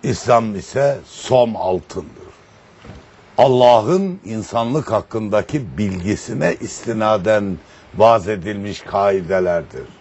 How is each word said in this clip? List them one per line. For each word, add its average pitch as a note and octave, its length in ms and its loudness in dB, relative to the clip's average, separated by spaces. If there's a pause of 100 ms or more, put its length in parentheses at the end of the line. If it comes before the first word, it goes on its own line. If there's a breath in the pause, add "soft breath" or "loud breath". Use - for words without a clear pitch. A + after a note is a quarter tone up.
İslam A#2 540 0
ise C#3 500 -2
som A#2+ 500 0
altındır. F2+ 760 -6 (1040)
Allah'ın B2+ 840 4
insanlık A#2 680 -4
hakkındaki G#2+ 840 -2
bilgisine F#2+ 840 -2
istinaden G#2+ 960 0 (360 loud breath)
vaz A2 340 4
edilmiş G2+ 520 -6
kaidelerdir. F#2 1040 -2 (140)